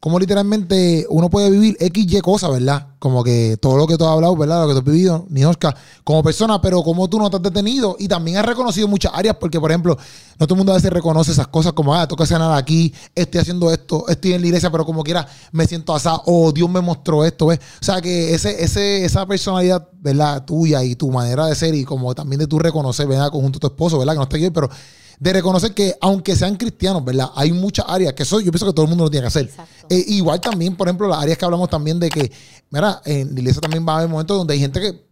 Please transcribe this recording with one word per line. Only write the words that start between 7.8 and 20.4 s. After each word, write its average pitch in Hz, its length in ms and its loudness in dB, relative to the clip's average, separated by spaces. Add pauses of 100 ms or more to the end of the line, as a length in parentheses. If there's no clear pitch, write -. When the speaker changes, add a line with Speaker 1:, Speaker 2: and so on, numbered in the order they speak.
Speaker 1:
y 196 80 -6
también 170 300 -2
has 214 80 0
reconocido 233 420 -2
muchas 196 260 0
áreas, 214 260 0
porque, 165 200 -4
por 151 100 -2
ejemplo, 165 260 2 (440)
no 156 80 2
todo 185 80 2
el - 20 2
mundo 190 140 4
a 185 40 4
veces 185 160 2
reconoce 165 420 0
esas 131 140 2
cosas 160 260 0
como, 147 200 0
"Ah, 170 140 0
tengo 147 100 -8
que 160 60 2
hacer 165 160 0
nada 160 180 2
aquí, 160 340 2 (220)
estoy 175 280 -2
haciendo 170 300 0
esto, 160 380 -4
estoy 180 240 0
en 180 80 -2
la 175 60 0
iglesia, 170 240 0
pero 156 160 -2
como 160 160 -4
quiera 160 240 -4 (240)
me 160 160 2
siento 170 260 -4
asá, 160 320 0
o 170 260 4
Dios 165 160 2
me 180 140 0
mostró 160 420 0
esto", 160 220 0
¿ves? 165 140 2 (200)
O - 60 -10
sea, 185 160 -2
que 170 320 -2
ese, 170 300 -2
ese, 202 420 0
esa 190 220 0
personalidad, 185 600 0 (120)
¿verdad? 143 460 0